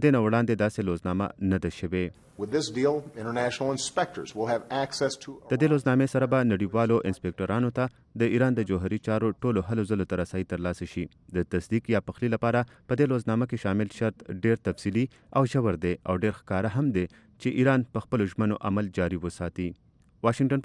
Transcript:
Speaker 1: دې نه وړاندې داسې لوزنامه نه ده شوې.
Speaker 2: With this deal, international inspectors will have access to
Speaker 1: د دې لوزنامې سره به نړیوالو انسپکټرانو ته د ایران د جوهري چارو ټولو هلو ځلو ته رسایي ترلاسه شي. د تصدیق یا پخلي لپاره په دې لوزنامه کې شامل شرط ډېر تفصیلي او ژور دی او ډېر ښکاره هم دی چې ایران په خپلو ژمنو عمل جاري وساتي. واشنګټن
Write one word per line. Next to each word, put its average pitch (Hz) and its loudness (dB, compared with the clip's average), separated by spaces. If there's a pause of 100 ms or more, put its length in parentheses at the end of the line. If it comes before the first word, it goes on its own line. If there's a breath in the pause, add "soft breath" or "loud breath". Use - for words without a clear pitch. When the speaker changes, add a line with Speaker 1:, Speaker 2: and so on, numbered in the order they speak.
Speaker 1:
دې 147 6
نه 120 4
وړاندې 113 4
داسې 107 0
لوزنامه 90 -2 (240)
نه 92 4
ده 82 -2
شوې. 90 -2 (340)
Speaker 2:
With 208 -6
this 147 0 (120)
deal, 143 2 (240)
international 123 -2
inspectors - -4
will 113 -2
have 113 -2 (140)
access 135 -2 (120)
to 139 -14 (160)
Speaker 1:
د 123 2
دې 156 4
لوزنامې 135 2
سره 127 2
به 127 4
نړیوالو 110 2 (140)
انسپکټرانو 95 -2
ته 127 -2 (280 soft breath)
د 110 2
ایران 123 4
د 104 0
جوهري 92 0
چارو 110 0 (120)
ټولو 107 2
هلو 113 0
ځلو 98 0
ته 90 0
رسایي 92 -4
ترلاسه 87 -4
شي. 90 -4 (320)
د 87 0
تصدیق 113 -2
یا 101 4
پخلي 117 -2
لپاره 120 0
په - -6
دې 143 4
لوزنامه 117 0
کې 117 -6
شامل 104 -2
شرط - -2
ډېر 113 2 (140)
تفصیلي 104 0 (320 soft breath)
او 135 4
ژور 110 2
دی 87 2
او - -4
ډېر 107 0
ښکاره 98 -2
هم 147 2 (100)
دی 90 0
چې - -8 (120)
ایران 131 2
په 110 -6
خپلو 101 0
ژمنو 104 0
عمل 98 -2
جاري 87 0
وساتي. 87 -6 (540)
واشنګټن 131 2